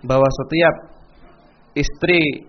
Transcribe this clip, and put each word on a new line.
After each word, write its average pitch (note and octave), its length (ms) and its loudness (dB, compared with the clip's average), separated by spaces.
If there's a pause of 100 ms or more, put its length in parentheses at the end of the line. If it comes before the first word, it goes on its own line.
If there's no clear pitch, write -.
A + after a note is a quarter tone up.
bahwa C3 240 2
setiap D#3 480 0 (1040)
istri D#3+ 680 -2